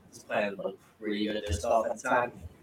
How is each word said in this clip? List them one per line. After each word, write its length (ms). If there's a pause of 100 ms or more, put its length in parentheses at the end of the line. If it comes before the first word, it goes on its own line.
(100)
was 140
playing, 320
like, 180 (260)
pretty 260
good 100
at 100
disc 160
golf 240
at 100
the 120
time. 240 (300)